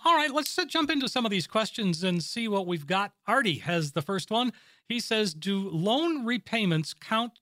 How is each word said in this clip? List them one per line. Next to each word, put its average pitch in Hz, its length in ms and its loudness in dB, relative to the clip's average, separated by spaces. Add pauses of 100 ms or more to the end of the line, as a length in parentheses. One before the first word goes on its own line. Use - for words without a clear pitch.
all 339 100 6
right, 302 160 4
let's, 285 300 -2
uh, 359 60 0
jump 311 260 0
into 269 160 0
some 247 160 0
of 220 80 0
these 185 160 0
questions 190 560 0
and 180 180 0
see 226 280 -4
what 196 180 0
we've 170 180 -4
got. 190 280 0 (140)
Artie 208 320 2
has 165 340 -2
the 165 80 -2
first 190 280 -4
one. 233 220 0 (380)
He 240 100 -2
says, 214 340 0
"Do 196 360 -2
loan 247 560 0
repayments 202 680 0
count 226 480 -4